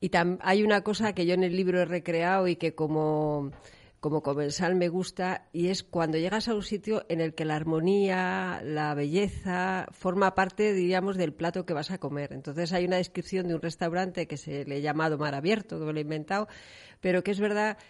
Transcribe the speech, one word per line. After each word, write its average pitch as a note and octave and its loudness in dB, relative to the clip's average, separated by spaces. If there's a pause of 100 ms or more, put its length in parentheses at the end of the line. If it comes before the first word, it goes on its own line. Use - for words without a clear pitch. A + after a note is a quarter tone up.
Y F#3 -2
tam-, F3+ 2
hay G3 4
una G#3 4
cosa G#3 0
que F3+ 0
yo F3 4
en F#3 4
el F3 0
libro F3+ 2
he F3+ 4
recreado F3 0
y E3+ 0
que D#3+ -2
como, D3+ 0 (500)
como D3+ 0
comensal D3 0
me F3+ 4
gusta, F#3 -4
y F3 0
es F#3+ -2
cuando D#3+ 0
llegas F#3+ 0
a A3+ 0
un G#3 -2
sitio G#3+ -2
en E3 0
el D#3+ -2
que D#3+ -2
la D#3 0
armonía, F#3 0
la D3+ -2
belleza, F3+ -2
forma F#3+ 2
parte, G3 2
diríamos, F#3 2
del F3 0
plato E3+ -4
que E3+ -4
vas D3 -4
a F#3 -6
comer. C#3+ -6
Entonces D#3 -4
hay F3+ 2
una F3+ 2
descripción F3+ -2
de E3+ -2
un D#3 -4
restaurante F3 -4
que - -8
se C#3+ -8
le C#3+ -6
he C#3+ -2
llamado D3+ 0
Mar C#3+ -2
Abierto, F3 -2
que D#3 -4
me D3+ -4
lo D#3 -2
he - -4
inventado, D#3 -4 (500)
pero F3+ 2
que G3+ -2
es G3 -2
verdad G#3 0 (120)